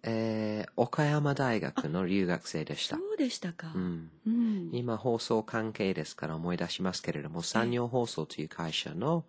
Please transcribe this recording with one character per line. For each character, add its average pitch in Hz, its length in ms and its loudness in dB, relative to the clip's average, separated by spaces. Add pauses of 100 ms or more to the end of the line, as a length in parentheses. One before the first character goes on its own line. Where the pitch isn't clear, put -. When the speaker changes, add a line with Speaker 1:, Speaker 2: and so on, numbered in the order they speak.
Speaker 1:
え 110 600 0
ー、 - 80 -18
岡 135 300 4
山 147 280 4
大 131 280 4
学 - 280 -2
の 95 160 2
留 98 220 4
学 87 220 0
生 78 160 -2
で 78 120 -4
し - 120 -2
た。 - 80 -2
Speaker 2:
あ、 - 20 -2
そ 403 160 -2
う - 20 -2
で 269 140 2
し - 80 -6
た 175 140 -6
か。 165 200 -10
Speaker 1:
う 185 60 -2
ん。 170 320 -2 (160)
Speaker 2:
う 220 40 2
ん。 214 420 2
Speaker 1:
今 120 240 0
放 117 240 2
送 110 240 2
関 110 280 -2
係 98 220 2
で 78 100 -2
す - 120 -10
か - 100 -4
ら 80 80 -2
思 85 180 0
い 87 40 2
出 82 120 -2
し - 140 -4
ま 92 100 0
す - 100 -6
け - 100 -2
れ 73 100 -2
ど 76 80 -8
も、 85 80 -6
Speaker 2:
え - 20 -2
え。 82 40 -6
Speaker 1:
山 117 260 2
陽 120 160 0
放 120 200 2
送 78 200 -4
と - 160 -8
い 78 40 -4
う - 20 -12
会 82 240 -4
社 - 220 -4
の 156 340 0